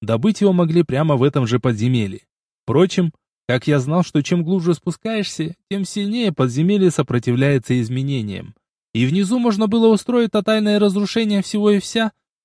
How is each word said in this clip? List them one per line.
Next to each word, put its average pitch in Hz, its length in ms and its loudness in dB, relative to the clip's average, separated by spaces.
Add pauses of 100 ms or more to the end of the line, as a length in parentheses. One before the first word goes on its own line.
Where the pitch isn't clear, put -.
добыть 117 380 0
его 196 140 4
могли 175 300 2
прямо 147 340 0
в 123 60 2
этом 139 220 2
же 113 140 0
подземелье. 113 600 0 (420)
Впрочем, 170 480 2 (360)
как 123 200 -2
я 143 120 2
знал, 156 240 0
что 147 200 -2
чем 175 200 -2
глубже 175 300 0
спускаешься, 180 840 -6 (140)
тем 196 140 -4
сильнее 208 480 -4
подземелье 160 600 2
сопротивляется 123 880 0
изменениям. 110 760 -6 (380)
И 117 120 2
внизу 190 320 0
можно 220 300 0
было 226 200 2
устроить 233 440 2
тотальное 208 480 0
разрушение 208 640 0
всего 208 300 0
и 202 80 2
вся, 226 340 -4 (320)